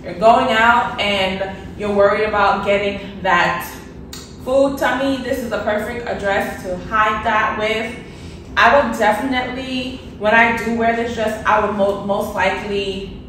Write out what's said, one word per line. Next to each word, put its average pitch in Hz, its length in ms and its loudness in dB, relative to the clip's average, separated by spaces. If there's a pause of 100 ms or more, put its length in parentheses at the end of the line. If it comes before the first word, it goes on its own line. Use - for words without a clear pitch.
you're 175 160 -10
going 240 320 6
out 226 500 4
and 190 560 -2 (220)
you're 208 140 -2
worried 202 340 4
about 202 380 2
getting 202 580 -2
that 175 440 2 (760)
food 277 320 4
tummy, 269 460 0
this 254 160 -2
is 226 120 -6
a 202 80 -2
perfect 214 460 -4 (140)
dress 202 440 -2
to 180 220 -6
hide 220 400 0
that 220 340 0
with. 220 460 -4 (500)
I 233 200 6
would 240 220 2
definitely, 254 1000 -2 (200)
when 214 160 2
I 233 240 4
do 233 180 -2
wear 226 200 2
this 233 200 -4
dress, 220 300 -2
I 208 200 4
would 208 100 -2
mo-, 202 300 0
most 208 300 -2
likely 190 920 -4